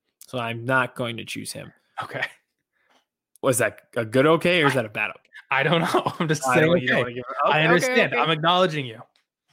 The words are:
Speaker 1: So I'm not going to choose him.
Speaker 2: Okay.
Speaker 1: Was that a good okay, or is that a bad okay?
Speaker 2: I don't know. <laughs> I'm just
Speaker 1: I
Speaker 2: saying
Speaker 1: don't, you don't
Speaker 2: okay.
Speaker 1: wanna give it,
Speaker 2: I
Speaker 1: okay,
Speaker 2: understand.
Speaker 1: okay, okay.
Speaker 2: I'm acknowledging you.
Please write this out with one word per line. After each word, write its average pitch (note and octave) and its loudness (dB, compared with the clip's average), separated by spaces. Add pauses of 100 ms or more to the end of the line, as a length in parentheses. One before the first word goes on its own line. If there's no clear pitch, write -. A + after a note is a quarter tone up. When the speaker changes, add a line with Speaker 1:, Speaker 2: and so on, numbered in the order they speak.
(260)
Speaker 1:
So B2+ -8
I'm A#2 -6
not B2+ 0
going A#2 -6
to G#2+ -12
choose G#2+ -10
him. G#2 -14 (300)
Speaker 2:
Okay. C3+ -8 (1200)
Speaker 1:
Was B2 2
that G#2+ -2 (160)
a A#2 -2
good B2+ 2
okay, E3+ 4
or C#3+ 4
is C3 2
that B2 0
a G#2+ -10
bad G#2+ -6
okay? - -16 (300)
Speaker 2:
I C3+ 0
don't E3 2
know. - 0
<laughs> - -16
I'm E3+ -2
just D3 -2
Speaker 1:
I B2+ 2
Speaker 2:
saying D#3 4
Speaker 1:
don't, E3+ 2
you B2 -4
don't - 0
Speaker 2:
okay. B2+ 2
Speaker 1:
wanna A#2+ -8
give B2 -8
it, C3+ -10 (100)
Speaker 2:
I - 4
Speaker 1:
okay, D#3 4
Speaker 2:
understand. F3 4
Speaker 1:
okay, F3+ 4
okay. B2 -2
Speaker 2:
I'm D#3 0
acknowledging E3 2
you. A2+ -14 (520)